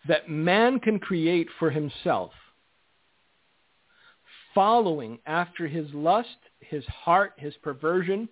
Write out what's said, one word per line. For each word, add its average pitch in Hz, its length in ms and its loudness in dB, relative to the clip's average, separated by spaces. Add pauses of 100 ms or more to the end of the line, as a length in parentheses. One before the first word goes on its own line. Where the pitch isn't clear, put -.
that 156 220 0
man 190 500 2
can 214 200 0
create 170 480 0 (120)
for 160 120 2
himself 139 600 -4 (2250)
following 185 720 2
after 170 420 -4
his 151 260 -6
lust, 175 360 2 (300)
his 147 260 -10
heart, 196 520 0
his 147 160 -12 (100)
perversion 175 680 -2